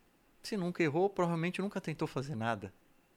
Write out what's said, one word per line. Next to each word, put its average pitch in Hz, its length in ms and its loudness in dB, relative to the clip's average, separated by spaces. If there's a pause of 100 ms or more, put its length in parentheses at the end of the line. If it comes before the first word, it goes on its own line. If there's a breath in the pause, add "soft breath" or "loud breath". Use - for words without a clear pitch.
(440)
Se - 120 -6
nunca 175 280 0
errou, 165 260 4
provavelmente 175 520 0
nunca 202 200 -2
tentou 156 260 -2
fazer 139 280 -4
nada. 107 360 -2 (460)